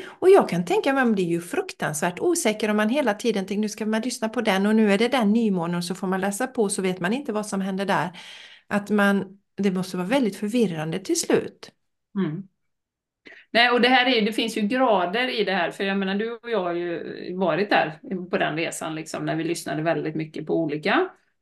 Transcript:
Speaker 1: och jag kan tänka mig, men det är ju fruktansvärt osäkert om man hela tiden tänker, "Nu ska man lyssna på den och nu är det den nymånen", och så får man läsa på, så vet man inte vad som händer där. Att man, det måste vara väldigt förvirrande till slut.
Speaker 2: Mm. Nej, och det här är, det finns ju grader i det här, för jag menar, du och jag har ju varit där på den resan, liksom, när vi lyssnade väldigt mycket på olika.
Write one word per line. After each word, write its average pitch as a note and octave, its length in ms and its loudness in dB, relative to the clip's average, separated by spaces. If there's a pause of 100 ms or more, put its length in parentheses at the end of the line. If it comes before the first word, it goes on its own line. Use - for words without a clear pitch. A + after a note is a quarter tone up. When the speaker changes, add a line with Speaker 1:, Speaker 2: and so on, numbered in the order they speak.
(200)
Speaker 1:
och F#4 100 4
jag F#4 200 8
kan F3 160 -2
tänka F#4 280 0
mig, C4+ 120 2
men A3+ 100 2
det F#3+ 60 0
är F3 60 0
ju E3+ 140 -2
fruktansvärt F3 760 -4
osäkert A3+ 500 0
om G#3 80 2
man G#3+ 120 2
hela D4+ 240 2
tiden G#3 320 -2
tänker, G3+ 160 -2
"Nu G#3+ 80 -2
ska G#3 160 -6
man A3 160 0
lyssna A#3 280 -4
på A#3+ 120 -4
den G3 240 2
och G#3+ 100 4
nu G#3+ 180 6
är G3+ 40 6
det A3+ 100 2
den A#3+ 260 2
nymånen", F#3 440 0
och F3 60 -2
så F3+ 120 -6
får G3 120 -6
man F#3 140 0
läsa G3+ 260 -2
på, A3+ 220 0
så G3 120 -4
vet F#3 180 0
man F3 140 -2
inte C4+ 200 -4
vad G#3 120 -2
som G3 160 -4
händer F#3+ 240 -4
där. F3 240 0 (580)
Att G3+ 220 -2
man, G3+ 500 2 (160)
det G3 160 0
måste F#3 260 -4
vara F3+ 100 -4
väldigt A#3 280 2
förvirrande F3+ 640 0
till E4+ 200 -2
slut. - 520 0 (460)
Speaker 2:
Mm. F3+ 300 -2 (1040)
Nej, A#3+ 200 6
och B3 100 4
det A#3+ 60 6
här B3 180 6
är, B3 160 2
det G#3+ 120 0
finns A3+ 240 -2
ju A3 40 -2
grader A#3 800 2
i G3+ 40 2
det F#3 100 -2
här, F3 180 0
för - 120 -6
jag G3 140 0
menar, G3 180 -2
du A3+ 160 -4
och A#3 180 -12
jag G#3 140 0
har F3 100 -2
ju F3 640 -6
varit F#3 340 0
där D#3+ 300 2 (320)
på G3+ 60 2
den D3+ 200 0
resan, D#3+ 380 -6
liksom, D#3 300 -8
när D3+ 100 -2
vi D#3+ 80 -2
lyssnade E3 380 -4
väldigt D3+ 340 -2
mycket D#3 300 -8
på E3 100 -2
olika. E3 540 0 (320)